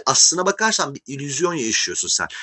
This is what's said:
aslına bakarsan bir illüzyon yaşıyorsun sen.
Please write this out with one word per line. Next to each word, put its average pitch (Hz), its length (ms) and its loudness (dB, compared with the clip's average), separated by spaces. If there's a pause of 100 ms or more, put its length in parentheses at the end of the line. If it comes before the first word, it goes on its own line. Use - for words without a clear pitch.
aslına 165 400 4
bakarsan 190 500 0
bir 139 120 -14
illüzyon 143 460 -2
yaşıyorsun 110 540 -2
sen. 85 200 0 (160)